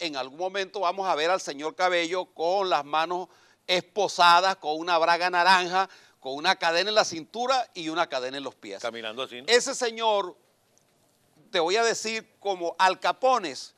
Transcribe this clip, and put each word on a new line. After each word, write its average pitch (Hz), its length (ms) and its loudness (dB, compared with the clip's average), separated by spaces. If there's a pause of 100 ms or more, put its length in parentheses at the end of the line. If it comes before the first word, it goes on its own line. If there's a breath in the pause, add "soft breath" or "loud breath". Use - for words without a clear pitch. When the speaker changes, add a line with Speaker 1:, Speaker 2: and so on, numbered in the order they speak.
Speaker 1:
en 160 160 -6
algún 131 220 -8
momento 190 420 -6
vamos 190 260 -2
a 175 80 2
ver 156 160 0
al 185 100 2
señor 147 360 -8
Cabello 180 500 0
con 185 420 -2
las 151 160 0
manos 160 440 -2 (400 soft breath)
esposadas, 180 880 4
con 151 200 -6
una 170 220 0
braga 170 320 2
naranja, 180 580 4 (300 loud breath)
con 135 160 -8
una 175 220 0
cadena 175 320 0
en 214 80 -2
la 202 80 6
cintura 240 720 -4
y 165 160 -8
una 160 180 -2
cadena 131 300 -4
en 139 40 -8
los 131 140 -10
pies. 98 260 -12
Speaker 2:
Caminando 113 400 -8
así, 123 180 -10
¿no? 139 60 -18
Speaker 1:
Ese 247 280 2
señor, 226 640 -2 (1120)
te 185 80 0
voy 170 160 2
a 226 80 4
decir, 220 560 -2
como 180 400 -6
Al 190 220 2
Capones 185 760 -2